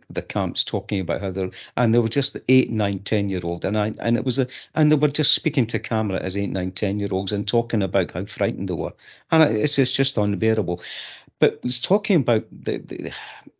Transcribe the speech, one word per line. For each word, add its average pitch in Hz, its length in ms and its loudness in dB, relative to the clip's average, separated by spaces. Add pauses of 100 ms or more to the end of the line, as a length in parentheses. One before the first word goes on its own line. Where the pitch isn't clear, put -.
(100)
the 90 120 -4
camps 95 420 -2
talking 101 340 -4
about 82 220 -2
how 98 100 -4
they're, 92 220 -4 (240)
and 113 180 4
they 120 60 6
were 110 80 2
just - 280 -2 (120)
eight, 127 240 4
nine, 101 260 0
ten 101 320 -2
year 92 140 -2
old, 87 200 -4
and 101 140 0
I, 107 220 0
and 117 160 2
it - 80 -2
was 127 160 0
a, 123 80 0 (260)
and 151 160 4
they 151 60 6
were 147 100 4
just 151 260 0
speaking 135 360 2
to 110 100 -2
camera 107 400 -2
as 95 180 -4
eight, 101 140 -2
nine, 92 220 -2
ten 98 260 -2
year 101 140 -2
olds 95 180 -2
and 104 160 -2
talking 117 380 0
about 95 260 0
how 92 140 -6
frightened 101 440 -2
they 90 60 -2
were, 78 200 -4 (360)
and 160 140 6
I, - 20 6
it's, 113 320 2
it's 127 140 2
just - 260 0
unbearable. 101 640 2 (560)
But - 240 2
it's 123 180 -2
talking 202 360 2
about 143 360 2
the, - 240 -4
the, - 360 -10 (480)